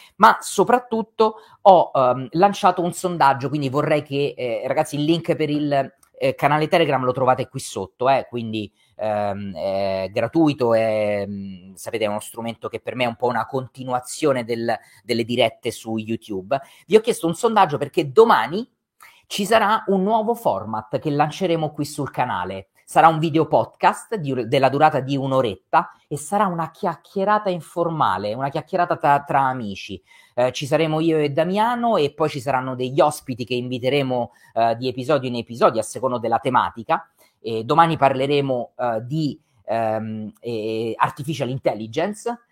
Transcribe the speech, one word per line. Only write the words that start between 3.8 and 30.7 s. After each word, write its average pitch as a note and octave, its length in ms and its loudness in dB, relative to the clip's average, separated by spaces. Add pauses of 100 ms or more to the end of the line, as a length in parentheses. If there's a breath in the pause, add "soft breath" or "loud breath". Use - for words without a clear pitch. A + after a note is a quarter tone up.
che, C#3 340 -4
eh, A2+ 300 -4
ragazzi, C3+ 300 -2
il D3 80 -2
link E3 320 0
per D3 160 -2
il, D3 420 -2 (260)
eh, C3 140 0
canale D3+ 340 2
Telegram D3 360 2
lo B2+ 80 0
trovate B2 360 2
qui - 120 -12
sotto, A2 500 -4
eh, B2+ 180 2
quindi, A2 460 -6 (220)
ehm, G#2 600 -4
è G2 560 -4
gratuito, A#2+ 600 2
è, G#2+ 540 0
mm, F#2+ 480 -12
sapete, G#2+ 300 -8
è - 20 2
uno G#2 120 -2
strumento A#2 500 -10
che A2 100 -10
per A2+ 160 -10
me B2+ 80 -2
è A#2+ 40 0
un A#2 100 -6
po' A#2+ 100 0
una A#2 180 -2
continuazione B2+ 960 -4
del, A#2 320 -2 (280 soft breath)
delle A#2 220 -2
dirette A#2 440 0
su A2+ 280 -6
YouTube. A2 640 -4 (280 loud breath)
Vi F3+ 80 4
ho G#3+ 60 8
chiesto G3+ 260 -2
un E3 80 -2
sondaggio G3 420 2
perché D3 340 -2
domani G3 560 4 (600 loud breath)
ci - 180 -4
sarà G#3+ 420 2
un F#3+ 140 2
nuovo A3 320 2
format A2 640 -4
che D#3 140 -4
lanceremo D#3 600 0
qui D3 140 -6
sul C#3 240 -6
canale. F#2+ 600 -6 (180)
Sarà D#3+ 220 8
un D#3 100 2
video D#3 280 2
podcast - 680 0
di, C3 320 -4
della C3 220 4
durata C#3+ 320 2
di C#3 160 -4
un'oretta C3+ 720 0 (160 loud breath)
e D3+ 80 -8
sarà G3+ 300 0
una E3 260 -4
chiacchierata G3+ 800 -2
informale, D3 840 -2
una C3 140 -4
chiacchierata E3+ 480 -2
tra, C#3+ 280 4
tra C#3+ 180 2
amici. A2+ 600 -4 (320 soft breath)
Eh, B2+ 200 2
ci - 120 -8
saremo D#3 360 0